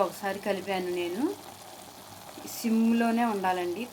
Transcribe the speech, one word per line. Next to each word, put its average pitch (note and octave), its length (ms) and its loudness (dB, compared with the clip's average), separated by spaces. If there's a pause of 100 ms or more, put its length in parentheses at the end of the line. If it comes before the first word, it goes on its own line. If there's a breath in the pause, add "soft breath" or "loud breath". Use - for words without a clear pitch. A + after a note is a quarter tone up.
ఒకసారి F#3+ 400 -4
కలిపాను F#3+ 540 0
నేను. F3 240 -2 (1300)
సిమ్లోనే A3+ 800 4
ఉండాలండి, F#3 600 0